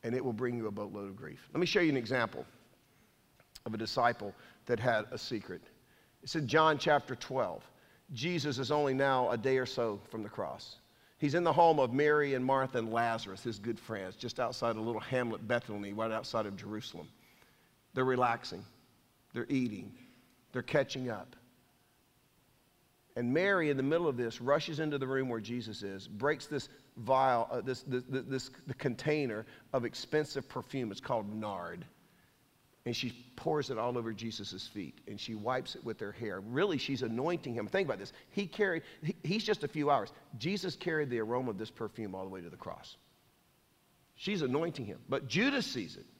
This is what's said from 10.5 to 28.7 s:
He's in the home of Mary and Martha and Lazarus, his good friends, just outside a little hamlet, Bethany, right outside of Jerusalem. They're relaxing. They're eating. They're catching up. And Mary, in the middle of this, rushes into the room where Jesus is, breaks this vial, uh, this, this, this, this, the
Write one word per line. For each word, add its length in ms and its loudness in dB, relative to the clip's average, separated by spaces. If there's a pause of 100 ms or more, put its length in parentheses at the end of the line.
He's 160 2
in 80 4
the 100 6
home 260 8
of 140 4
Mary 400 6
and 100 0
Martha 360 2
and 120 -2
Lazarus, 520 0
his 160 -4
good 200 -4
friends, 360 -8
just 240 -8
outside 360 0
a 60 -4
little 200 -2
hamlet, 460 -2
Bethany, 460 -2
right 180 -2
outside 360 -2
of 100 -6
Jerusalem. 520 -10 (840)
They're 120 2
relaxing. 600 2 (680)
They're 160 -4
eating. 460 0 (560)
They're 120 -2
catching 480 0
up. 240 -8 (1800)
And 160 0
Mary, 380 4
in 80 4
the 60 2
middle 240 4
of 100 2
this, 240 -2
rushes 380 2
into 180 0
the 100 -2
room 220 0
where 100 -2
Jesus 440 -6
is, 240 -8
breaks 400 0
this 220 -4 (280)
vial, 540 4
uh, 100 -2
this, 220 -4
this, 260 -2
this, 180 -2
this, 240 -4 (140)
the 80 -6